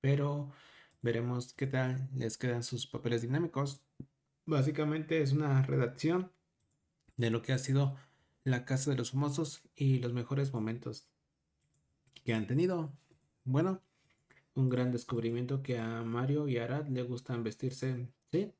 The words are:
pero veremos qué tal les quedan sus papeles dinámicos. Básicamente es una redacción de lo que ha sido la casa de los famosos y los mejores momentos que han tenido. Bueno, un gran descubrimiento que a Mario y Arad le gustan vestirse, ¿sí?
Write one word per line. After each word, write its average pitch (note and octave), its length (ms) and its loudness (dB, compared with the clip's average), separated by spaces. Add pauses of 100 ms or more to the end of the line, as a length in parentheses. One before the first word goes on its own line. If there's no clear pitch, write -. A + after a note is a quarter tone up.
pero C#3+ 520 2 (500)
veremos B2 520 0
qué C3+ 120 -2
tal C3 480 0
les A#2+ 240 -2
quedan A#2+ 240 0
sus A#2 240 -6
papeles A#2 360 -2
dinámicos. C#3 600 -2 (640)
Básicamente D3+ 760 2
es C3+ 100 2
una C#3+ 300 4
redacción C#3 720 2 (840)
de A#2 140 2
lo A2+ 120 0
que C3+ 100 -2
ha C3 60 2
sido C3+ 380 2 (480)
la B2 200 0
casa C3+ 260 0
de C3+ 60 2
los A#2+ 160 -2
famosos C#3+ 500 -2 (140)
y C3+ 220 4
los A#2+ 140 -2
mejores C3+ 400 -2
momentos A2+ 560 -4 (1160)
que A#2 100 0
han G#2+ 120 0
tenido. D#3+ 460 0 (520)
Bueno, E3+ 380 2 (720)
un C3 140 4
gran B2 240 2
descubrimiento A#2+ 680 -2
que B2+ 160 -2
a A#2 240 -4
Mario C3 460 0
y B2 100 2
Arad C3 300 -2
le B2+ 140 -2
gustan A#2+ 400 -4
vestirse, B2 680 -4 (220)
¿sí? G3+ 300 0